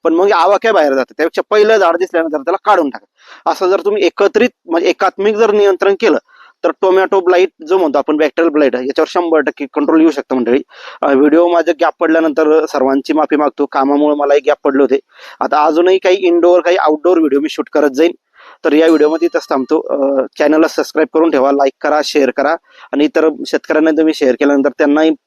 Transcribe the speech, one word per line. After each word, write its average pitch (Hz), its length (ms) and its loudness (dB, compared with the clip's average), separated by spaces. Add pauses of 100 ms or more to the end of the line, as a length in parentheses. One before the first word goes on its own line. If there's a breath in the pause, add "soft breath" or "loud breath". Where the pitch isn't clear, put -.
पण 160 120 0
मग 196 180 2
आवाक्या 190 400 0
बाहेर 151 200 2
जातात. 131 240 -4
त्यापेक्षा 165 340 -4
पहिलं 214 260 2
झाड 170 200 2
दिसल्यानंतर 165 420 -4
त्याला 139 260 -4
काढून 175 260 2
टाका. - 160 -18 (440 loud breath)
असं 180 180 -2
जर 190 160 0
तुम्ही 202 200 -2
एकत्रित 202 460 0 (160)
म्हणजे 170 220 -2
एकात्मिक 196 480 -2
जर 233 140 2
नियंत्रण 202 500 0
केलं, 160 180 0 (460 soft breath)
तर 160 60 2
टोमॅटो 190 500 0
ब्लाइट 180 280 2 (200)
जो 190 100 0
म्हणतो 147 200 0
आपण 151 180 -2
बॅक्टेरियल 156 360 -2
ब्लाइट, 139 220 0
याच्यावर 135 320 -2
शंभर 165 340 0
टक्के 143 320 -6
कंट्रोल 156 280 0
येऊ 160 100 4
शकतं 135 260 -6
मंडळी. 123 260 0 (400 loud breath)
अं, 139 140 0
व्हिडिओ 151 320 4
माझं 170 320 0
गॅप 160 200 0
पडल्यानंतर 160 680 0
सर्वांची 135 460 -2
माफी 151 240 0
मागतो, 143 300 -2
कामामुळे 143 500 0
मलाही 143 240 0
गॅप 143 240 -2
पडले 139 180 2
होते. 135 160 0 (420 loud breath)
आता 143 240 -2
अजूनही 175 340 2
काही 185 180 0
इनडोअर, 175 440 2
काही 175 160 0
आउटडोअर 156 420 0
व्हिडिओ 143 220 0
मी 151 80 -6
शूट - 240 -8
करत 147 180 0
जाईन. 156 220 0 (520 loud breath)
तर 156 80 0
या 160 140 4
व्हिडिओमध्ये 160 460 2
इथंच - 160 -6
थांबतो. 147 320 -2
अं, 135 460 -2 (120)
चॅनलला 156 300 2
सबस्क्राईब 156 460 -4
करून 160 160 2
ठेवा, 139 220 0
लाईक 139 280 0
करा, 151 240 -2
शेअर 135 260 0
करा 147 260 -2 (360 loud breath)
आणि 143 120 0
इतर 160 240 0 (180)
शेतकऱ्यांना 156 440 -2
तुम्ही 156 240 0
शेअर 131 200 0
केल्यानंतर 143 440 0
त्यांनाही 156 320 2 (160)